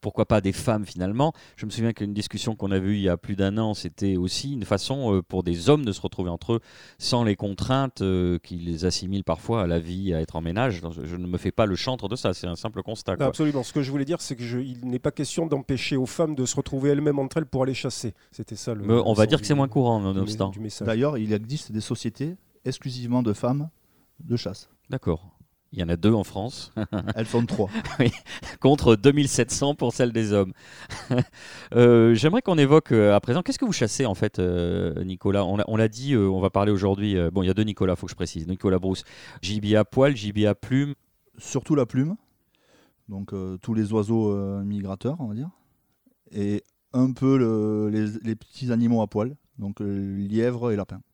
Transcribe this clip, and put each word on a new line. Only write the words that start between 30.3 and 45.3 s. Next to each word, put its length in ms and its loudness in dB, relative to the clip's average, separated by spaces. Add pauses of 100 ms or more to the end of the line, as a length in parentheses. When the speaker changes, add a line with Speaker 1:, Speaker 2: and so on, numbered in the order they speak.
Speaker 1:
hommes. 200 2 (560)
<laughs> 60 0 (600)
Euh, 400 10
j'aimerais 280 2
qu'on 160 2
évoque, 340 6
euh, 220 8
à 60 6
présent, 220 0
qu'est-ce 160 -6
que 60 -2
vous 80 0
chassez 340 0
en 80 0
fait, 240 -4
euh, 640 0
Nicolas ? 400 0
On 120 -2
l'a, 120 0
on 80 -2
l'a 120 4
dit, 260 -2
euh, 140 6
on 120 0
va 100 2
parler 220 2
aujourd'hui, 440 2
euh, 140 2
bon, 120 0
il 40 0
y 40 2
a 40 2
deux 80 0
Nicolas, 340 0
faut 100 -10
que 40 -10
je 60 -16
précise. 300 -6
Nicolas 320 0
Brousse, 260 -2 (380)
gibier 340 0
à 80 6
poil, 320 2
gibier 300 0
à 80 4
plumes. 400 -2 (440)
Speaker 3:
Surtout 360 -2
la 120 4
plume, 280 0 (960)
donc, 240 -10
euh, 280 -6
tous 140 -4
les 180 0
oiseaux, 400 2
euh, 300 -2
migrateurs, 580 -4
on 60 -6
va 80 -6